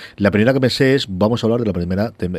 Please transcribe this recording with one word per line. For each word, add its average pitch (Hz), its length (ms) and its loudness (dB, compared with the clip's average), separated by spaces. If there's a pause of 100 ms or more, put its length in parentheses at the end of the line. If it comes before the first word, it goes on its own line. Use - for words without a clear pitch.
(160)
La 101 140 2
primera 107 240 4
que 135 60 0
pensé 131 340 2
es, 131 160 -2
vamos 104 320 0
a 117 40 0
hablar 120 140 0
de 117 60 -2
la 98 80 -2
primera, 92 420 -2
de, - 100 -6 (120)